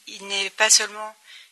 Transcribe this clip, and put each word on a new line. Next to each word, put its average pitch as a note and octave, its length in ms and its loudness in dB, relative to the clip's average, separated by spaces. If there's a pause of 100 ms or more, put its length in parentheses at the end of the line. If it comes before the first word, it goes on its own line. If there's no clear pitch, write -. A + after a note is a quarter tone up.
Il G3+ 200 -16
n'est G3 240 -4
pas G#3+ 180 2
seulement G#3+ 460 2 (360)